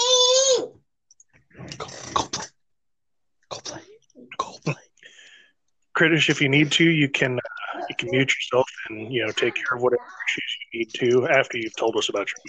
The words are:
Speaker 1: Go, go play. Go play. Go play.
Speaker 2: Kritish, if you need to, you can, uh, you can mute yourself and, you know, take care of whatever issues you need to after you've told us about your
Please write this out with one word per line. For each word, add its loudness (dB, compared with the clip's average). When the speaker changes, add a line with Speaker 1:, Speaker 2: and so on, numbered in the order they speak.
Speaker 1:
Go, -4
go -6
play. -10
Go -10
play. -14
Go -8
play. -2
Speaker 2:
Kritish, 4
if 0
you 4
need 4
to, 6
you 4
can, 0
uh, -10
you -10
can -6
mute 2
yourself 2
and, -10
you 0
know, -2
take -2
care -4
of -8
whatever 2
issues -8
you -6
need -6
to 2
after 2
you've -8
told 0
us 0
about -4
your -10